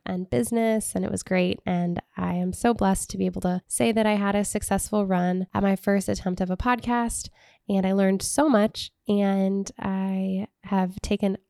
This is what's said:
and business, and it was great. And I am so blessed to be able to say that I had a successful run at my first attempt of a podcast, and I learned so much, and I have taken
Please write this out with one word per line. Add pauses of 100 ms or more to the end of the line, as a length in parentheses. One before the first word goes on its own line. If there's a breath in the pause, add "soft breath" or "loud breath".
and
business,
and
it
was
great.
And (160)
I
am
so
blessed
to
be
able
to
say
that
I
had
a
successful
run
at
my
first
attempt
of
a
podcast, (400 soft breath)
and
I
learned
so
much, (160)
and
I (180)
have
taken (120)